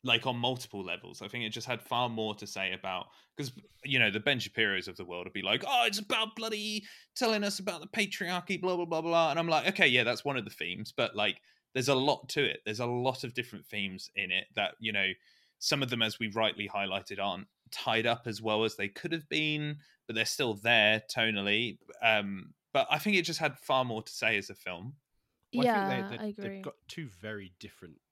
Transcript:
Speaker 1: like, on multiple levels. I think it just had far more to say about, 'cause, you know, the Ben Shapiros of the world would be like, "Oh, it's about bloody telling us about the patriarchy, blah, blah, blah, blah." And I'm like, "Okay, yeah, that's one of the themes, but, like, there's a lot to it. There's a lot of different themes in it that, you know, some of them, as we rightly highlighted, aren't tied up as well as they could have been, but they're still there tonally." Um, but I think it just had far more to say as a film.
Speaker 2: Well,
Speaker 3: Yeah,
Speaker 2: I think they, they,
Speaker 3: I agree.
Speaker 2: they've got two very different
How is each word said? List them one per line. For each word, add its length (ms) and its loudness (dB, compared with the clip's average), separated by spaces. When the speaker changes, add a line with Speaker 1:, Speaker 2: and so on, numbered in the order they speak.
Speaker 1:
like, 240 4
on 120 0
multiple 440 -2
levels. 400 -8
I 60 -10
think 160 -6
it 60 -4
just 180 -8
had 140 -4
far 260 0
more 280 -2
to 120 -12
say 240 -2
about, 360 -6
'cause, 160 -6
you 160 2
know, 100 6
the 120 -2
Ben 180 2
Shapiros 480 0
of 80 -12
the 80 -12
world 220 -8
would 80 -12
be 80 -4
like, 260 0
"Oh, 180 2
it's 140 0
about 380 -4
bloody 480 -6
telling 280 2
us 160 -2
about 220 -6
the 60 -14
patriarchy, 760 -2
blah, 160 2
blah, 80 -2
blah, 160 -2
blah." 300 4
And 80 2
I'm 100 0
like, 180 4
"Okay, 200 6
yeah, 180 6
that's 180 0
one 140 0
of 80 -4
the 60 -12
themes, 440 -8
but, 220 0
like, 240 0
there's 160 2
a 60 8
lot 340 2
to 160 2
it. 180 -2
There's 160 -4
a 60 0
lot 400 -2
of 80 -8
different 320 -8
themes 500 -6
in 160 -2
it 140 0
that, 240 0
you 140 -4
know, 180 2
some 240 0
of 60 -2
them, 120 0
as 160 0
we 120 -4
rightly 400 0
highlighted, 520 -4
aren't 260 -2
tied 340 0
up 200 0
as 160 -6
well 220 2
as 140 0
they 100 -4
could 240 -6
have 160 -4
been, 520 -2
but 100 -8
they're 100 2
still 280 0
there 480 6
tonally." 680 2
Um, 520 2
but 180 2
I 100 2
think 180 2
it 60 4
just 160 -4
had 180 0
far 260 2
more 200 -4
to 100 -14
say 240 2
as 120 -2
a 60 -12
film. 400 -10
Speaker 2:
Well, 120 4
Speaker 3:
Yeah, 220 4
Speaker 2:
I 20 0
think 200 -2
they, 80 -8
they, 60 -6
Speaker 3:
I 40 -4
agree. 200 -8
Speaker 2:
they've 140 -8
got 140 -8
two 220 -8
very 500 -10
different 400 -18